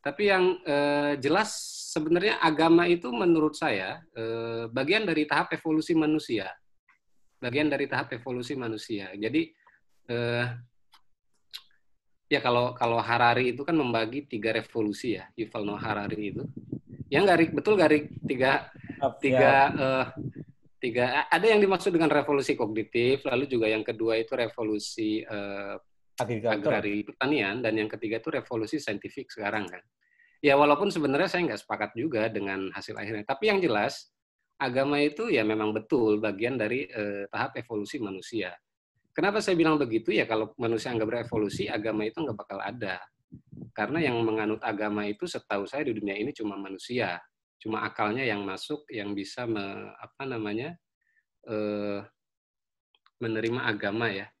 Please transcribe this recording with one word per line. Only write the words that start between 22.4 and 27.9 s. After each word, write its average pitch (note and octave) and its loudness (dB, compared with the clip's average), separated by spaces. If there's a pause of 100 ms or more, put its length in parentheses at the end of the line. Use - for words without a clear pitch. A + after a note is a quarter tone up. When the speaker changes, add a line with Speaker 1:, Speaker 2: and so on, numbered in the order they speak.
Speaker 1:
kognitif, A#2 0
lalu C3+ 0
juga A#2 2
yang A2 2
kedua A2+ 0
itu B2 -4
revolusi, G#2+ -2
eh, G2+ -8 (420)
Speaker 2:
Agrikultur. A2+ -2
Speaker 1:
agrari G#2 0
pertanian, A#2 -2
dan A2 0
yang G#2+ -2
ketiga A2 -6